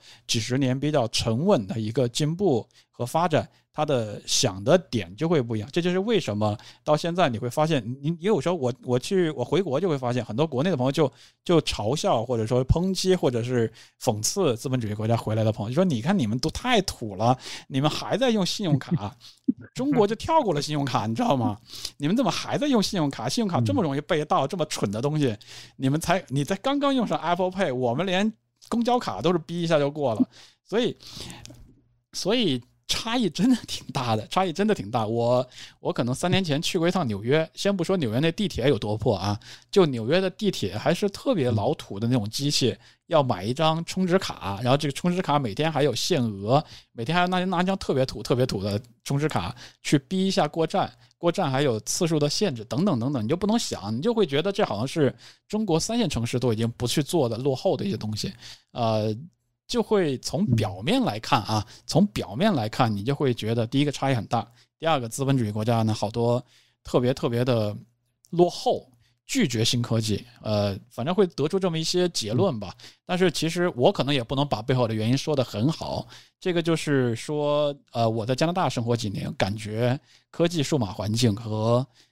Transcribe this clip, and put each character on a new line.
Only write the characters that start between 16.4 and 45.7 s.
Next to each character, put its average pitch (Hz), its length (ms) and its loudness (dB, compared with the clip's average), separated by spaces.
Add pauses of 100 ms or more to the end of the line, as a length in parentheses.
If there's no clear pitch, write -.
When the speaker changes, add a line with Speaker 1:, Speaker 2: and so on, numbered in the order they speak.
Speaker 1:
太 240 320 0
土 107 340 -8
了， 117 240 2 (280)
你 135 120 -4
们 143 120 2
还 117 260 -4
在 247 140 2
用 208 160 2
信 - 180 -4
用 160 140 2
卡。” 104 360 -4 (340)
Speaker 2:
<laughs> - 260 -8
Speaker 1:
中 269 160 -2
国 247 160 4
就 214 80 -2
跳 330 260 2
过 208 140 0
了 143 80 0
信 147 100 -4
用 143 120 0
卡， 123 220 0
你 110 80 -2
知 113 60 -4
道 233 160 2
吗 107 220 0 (380)
？“你 143 100 -4
们 185 100 2
怎 269 80 2
么 180 60 2
还 - 260 -4
在 269 120 0
用 240 140 4
信 - 140 -2
用 147 140 0
卡？ 117 180 -6
信 240 140 -2
用 214 60 0
卡 165 120 0
这 117 140 2
么 254 80 2
容 139 140 0
易 147 60 -2
被 156 220 0
盗， 151 220 2
Speaker 2:
嗯。 - 20 -6
Speaker 1:
这 - 80 -6
么 - 100 0
蠢 - 240 -4
的 104 100 -4
东 143 180 0
西， 123 180 2 (400)
你 135 120 0
们 147 120 2
才， 175 280 0
你 139 160 -2
才 190 120 -2
刚 277 220 -2
刚 277 160 2
用 247 120 2
上 160 120 -2
Apple 175 320 0
Pay， 185 240 -2
我 123 180 0
们 156 140 -2
连 196 260 0 (360)
公 233 160 0
交 247 140 2
卡 101 220 -4
都 156 120 2
是 175 60 2
逼 170 220 -6
一 165 60 -2
下 160 120 4
就 143 120 2
过 143 240 0
了。” - 140 2 (360)
所 196 140 -2
以， 233 180 0 (1160)
所 202 240 0
以 156 260 0 (240)
差 - 300 -2
异 233 120 2
真 190 220 2
的 247 60 6 (100)
挺 - 220 -10
大 117 260 0
的， 107 140 -2
差 185 160 2
异 180 80 -2
真 190 140 0
的 214 80 2
挺 98 160 -6
大。 113 160 0
我， 117 400 2 (340)
我 151 120 -4
可 139 120 -2
能 120 100 -2
三 180 160 -2
年 185 140 2
前 151 180 0
去 - 160 -2
过 165 80 2
一 175 40 4
趟 175 160 -2
纽 104 180 -4
约， 151 280 2
先 202 220 0
不 190 80 -2
说 190 140 2
纽 131 160 0
约 120 80 2
那 165 120 2
地 208 140 -2
铁 117 220 0
有 131 100 2
多 107 180 -2
破 110 200 2
啊， 101 220 -2 (320)
就 196 160 6
纽 120 220 -2
约 170 120 2
的 190 100 -2
地 196 200 -2
铁 98 260 -4
还 139 180 2
是 - 160 0
特 - 240 -2
别 127 160 2
老 110 240 2
土 - 240 -10
的 113 80 -2
那 120 60 2
种 110 180 2
机 143 180 -2
器， 131 220 2
Speaker 2:
嗯。 - 80 -10 (300)
Speaker 1:
要 160 140 4
买 110 200 -2
一 113 120 -2
张 160 320 0
充 185 200 -2
值 175 120 4
卡， - 440 -6
然 123 80 0
后 135 60 6
这 151 100 -2
个 139 60 -2
充 - 180 0
值 180 120 0
卡 147 160 2
每 127 160 -2
天 147 180 0